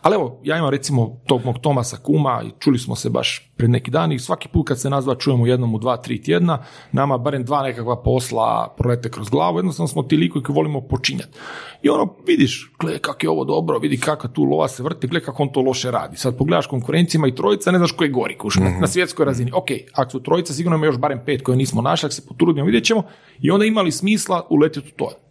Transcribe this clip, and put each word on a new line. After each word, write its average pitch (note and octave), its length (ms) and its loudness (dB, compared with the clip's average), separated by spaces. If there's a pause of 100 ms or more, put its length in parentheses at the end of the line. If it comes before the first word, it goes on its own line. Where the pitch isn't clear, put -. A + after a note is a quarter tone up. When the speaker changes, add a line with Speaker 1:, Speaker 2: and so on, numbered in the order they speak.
Speaker 1:
ali F3+ 140 4
evo, C3 280 -4
ja D3+ 160 -2
imam D3+ 120 0
recimo C3+ 540 0
tog B2 200 2
mog A#2+ 140 -4
Tomasa C3+ 380 0
kuma C3+ 460 0
i A2+ 140 -10
čuli B2+ 220 2
smo A#2+ 180 -6
se A#2+ 140 -4
baš - 440 -4
pred A#2+ 160 2
neki B2 200 0
dan D#3+ 220 0
i C3 60 -2
svaki - 300 -6
put E3 200 0
kad B2+ 120 -2
se C#3 100 -2
nas C#3 140 0
dva C3 100 0
čujemo B2 320 0
jednom B2 280 2
u G#2+ 40 -2
dva, A#2+ 180 -2
tri A#2 260 -8
tjedna, E3 400 2 (300)
nama C3+ 260 2
barem B2+ 260 -4
dva C#3 180 0
nekakva B2 400 -4
posla A2+ 720 0
prolete A#2+ 340 0
kroz G#2 180 -8
glavu, E3 300 2
jednostavno E3+ 300 -2
smo D#3 140 -2
ti B2+ 140 0
likovi D#3+ 280 0
koji C#3+ 100 -4
volimo D3+ 260 0
počinjati. - 580 -6 (440)
I C#4+ 60 4
ono, - 260 0 (120)
vidiš, - 500 2
gle, D#3+ 220 -4
kak - 240 -6
je D#3+ 80 0
ovo D3+ 140 0
dobro, D3+ 340 0
vidi C#3+ 200 0
kako D3 300 -2
tu C#3+ 160 0
lova D3+ 240 2
se - 140 -10
vrti, C#3+ 240 -4
gle D#3+ 140 -2
kako C#3 220 -4
on C3+ 60 0
to C#3 120 0
loše B2+ 300 0
radi. F2 260 -4
Sad B2 200 -2
pogledaš D#3 300 0
konkurencijama D3+ 640 0
i B2 60 0
trojica, G3 360 2
ne F3+ 80 4
znaš E3+ 140 2
ko E3+ 120 -2
je C#3+ 60 2
gori, B2 260 -2
kuš, - 200 -4
na, - 100 4
Speaker 2:
Mhm. F2+ 140 0
Speaker 1:
na D#3 60 4
svjetskoj E3 380 0
razini. B2 280 0
Ok, F#3 140 -2 (280)
ako B2+ 160 0
su B2+ 120 -6
trojica, E3 300 0
sigurno E3 240 2
ima D#3 100 2
još C3 120 2
barem C3+ 220 -2
pet C3+ 220 -2
koje B2+ 140 2
nismo B2 260 0
našli, D#3 240 0
ako C3 80 -6
se - 120 -12
potrudimo, D#3+ 400 2
vidjet A3 180 4
ćemo. A3+ 180 2 (360)
I C#3 120 2
onda G3+ 140 4
ima A3 180 2
li E3 100 0
smisla F#3 580 0
uletjeti D3+ 380 2
u - 40 -20
to? - 180 -4 (200)